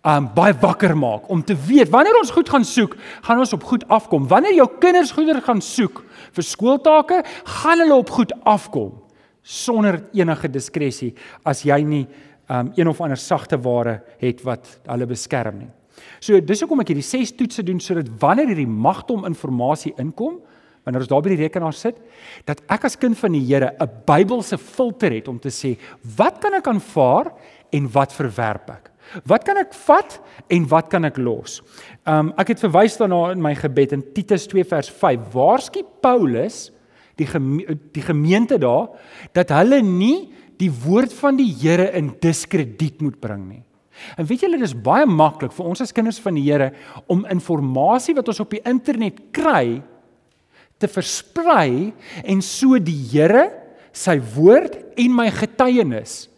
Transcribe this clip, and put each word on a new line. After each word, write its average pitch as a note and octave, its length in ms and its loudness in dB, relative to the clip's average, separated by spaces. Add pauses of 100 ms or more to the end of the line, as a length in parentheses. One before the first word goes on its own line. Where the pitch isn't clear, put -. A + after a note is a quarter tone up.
um, C#3+ 300 2
baie F#3 260 4
wakker F3 360 2
maak A#2 360 -2
om E3 100 0
te G3+ 120 -2 (120)
weet, A#3+ 260 6
wanneer G4+ 260 6
ons C#4 140 -2
goed E4+ 160 2
gaan B3+ 180 2
soek, - 280 0 (300)
gaan A#3 160 2
ons B3 160 0
op - 80 -10
goed - 240 -2
afkom. E3 400 0
Wanneer D#4+ 300 4
jou B3+ 80 8 (140)
kinders F4 340 4
goeder D4+ 300 0
gaan A3 180 0
soek - 400 -4 (320)
vir F3 100 -4
skooltake, D4+ 800 2 (380)
gaan E4+ 220 2
hulle D4 140 6
op A3+ 160 0
goed A3+ 200 0 (120)
afkom B2 480 0 (540)
sonder G#3 540 -2 (100)
enige E3 400 -2
diskresie C3 600 -6 (340)
as C#3+ 180 -4
jy C#3+ 220 4
nie, D3 160 -2 (480)
um, B2 240 -4
een E3 160 2
of D#3+ 100 -6
ander C#3 160 -4
sagte - 460 -4
ware A#2 380 -2 (180)
het B2 260 -4
wat B2 400 -10
hulle B2 240 -6
beskerm A2 540 -8
nie. - 80 -20 (500)
So, G#3 220 4
dis G3 180 -2
hoekom D#4 220 -2
ek - 80 -4
hierdie C#3+ 140 -2
ses B3+ 280 -4
toetse A#3 320 -6
doen, F3+ 160 -4
sodat E3 280 -4 (120)
wanneer A3 300 2
hierdie D3 180 -2
magdom F#3 560 -2
inligting C#3+ 720 -4
inkom, A3+ 400 -8 (500)
wanneer B2+ 160 -4
ons A#2+ 80 -6
daar C#3+ 140 2
by G3 80 0
die D3+ 80 -2
rekenaar D#3+ 340 -4
sit, A#3 220 -6 (500)
dat D3 140 -8 (100)
ek A3 160 -2
as - 120 -4
kind A#3 200 0
van F3+ 160 0
die C#3 80 0
Here C3 320 0
'n D#3+ 140 -4 (180)
Bybelse F#3+ 500 2
filter A#3 540 -2
het A2 160 -6
om A#2+ 120 -10
te C#3 100 -10
sê, B2 280 -6 (380)
"Wat - 240 0
kan G#4 140 -2
ek F#4 140 -2
aanvaar F#3+ 680 0 (400)
en C#3+ 180 -2
wat C3+ 220 0
verwerp A2 560 -6
ek? - 220 -20 (340)
Wat A3+ 180 2
kan G4 140 -2
ek - 160 -4
vat - 460 0 (300)
en F3 180 2
wat D#3 220 2
kan E3+ 160 -2
ek C#3 120 -4
los?" A#2+ 440 -6 (440)
Um, D#3 320 0
ek F#3+ 100 0
het A3+ 120 -2
verwys G#3 380 2
daarna F3+ 340 0
in F#3 100 -4
my D3 120 -2
gebed C#3 380 0
in C#3 120 -4 (100)
Titus G3+ 340 -2
twee F#3 160 0
vers E3 260 -4
vyf. C3+ 300 0 (140)
Waarsku G#3 500 0 (180)
Paulus F#3+ 720 0 (460)
die D3+ 100 -2
geme-, D3 500 -4 (140)
die D3 100 -10
gemeente F#3 560 0
daar C#3 300 0 (460)
dat F3 160 0
hulle A3+ 320 4
nie G#3+ 500 0 (260)
die F3+ 140 0
woord E3 420 0
van C#4 220 0
die B3+ 160 2
Here E3 400 0
in D3+ 280 -4
diskrediet D#3 840 -4
moet C#3+ 180 -4
bring G2 300 -10
nie. A#2+ 140 -20 (540)
En E3 80 -4
weet B3 140 -4
julle, F4 180 0
dis G3 160 -4
baie D3+ 320 2
maklik D#3 460 2
vir F3+ 140 -10
ons F3+ 160 -6
as A#3+ 100 -8
kinders A3+ 280 -2
van F#3+ 140 -4
die C#3+ 100 -2
Here C#3 280 0 (360)
om F#3 180 0
inligting E3+ 880 -2
wat B3 120 -2
ons A3 120 -6
op G#3+ 100 -8
die G#3+ 160 -8
internet B3 540 -2 (120)
kry C#3 500 0 (960)
te G3+ 120 -4
versprei G3 1040 -2 (300)
en G3 220 -2
so C4 360 2
die D#3+ 160 -4 (140)
Here, G3 380 4 (440)
sy E3+ 240 0 (180)
woord G#3+ 420 6 (220)
en B3 180 2
my A#3 160 2
getuienis G#3+ 920 -2 (100)